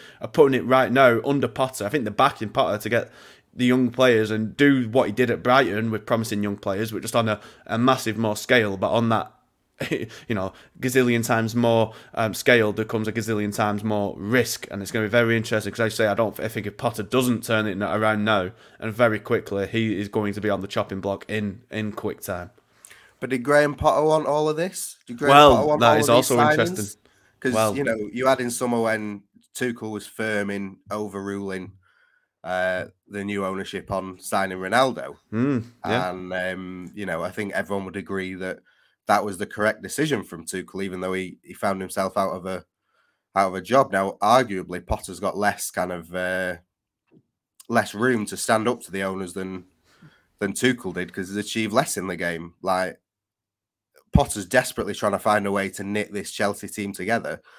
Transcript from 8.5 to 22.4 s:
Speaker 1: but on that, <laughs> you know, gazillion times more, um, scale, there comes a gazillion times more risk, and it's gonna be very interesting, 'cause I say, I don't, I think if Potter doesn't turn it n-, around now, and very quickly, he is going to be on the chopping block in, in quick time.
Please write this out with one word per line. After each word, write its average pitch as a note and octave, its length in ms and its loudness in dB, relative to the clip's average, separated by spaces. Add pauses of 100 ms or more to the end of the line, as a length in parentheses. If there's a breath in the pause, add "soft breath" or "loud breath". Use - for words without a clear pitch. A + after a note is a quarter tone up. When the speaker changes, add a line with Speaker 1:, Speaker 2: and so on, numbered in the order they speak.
Speaker 1:
but F#2+ 140 0
on A#2 180 2
that, G#2+ 240 0 (460)
<laughs> - 120 -6
you C3+ 160 -4 (220 loud breath)
know, F#2+ 240 -4 (260 soft breath)
gazillion B2 460 2
times A2+ 300 0
more, A2+ 380 4 (220 loud breath)
um, A2 180 0
scale, A2 400 4
there G#2+ 120 -2
comes G#2+ 220 -2
a A2 60 -2
gazillion G#2 420 -2
times G#2 280 0
more G#2 340 -2
risk, A2 540 0
and G2+ 100 -8
it's F#2+ 100 -8
gonna A2 140 0
be G#2 40 -4
very A#2 280 4
interesting, G#2+ 340 -2
'cause - 80 -10
I A2+ 100 2
say, A2 180 2
I G2+ 80 2
don't, G#2+ 240 0
I F2+ 80 -4
think A2+ 180 -6
if G2+ 120 -8
Potter A2+ 260 -4
doesn't B2 400 0
turn A2 240 0
it G#2 40 -2
n-, F#2+ 120 -4
around G#2+ 420 0
now, G2 260 2 (280 soft breath)
and A2 140 -6
very A2 260 2
quickly, G2 480 -2
he G#2 320 -2
is G2+ 80 -4
going G#2 260 -2
to G2+ 80 -6
be G#2 80 0
on G2 120 0
the F#2+ 60 -8
chopping G2 320 -4
block G2 280 -4
in, G#2 340 -4 (100)
in G#2+ 200 -6
quick G2+ 300 -8
time. F2 300 -8 (680 soft breath)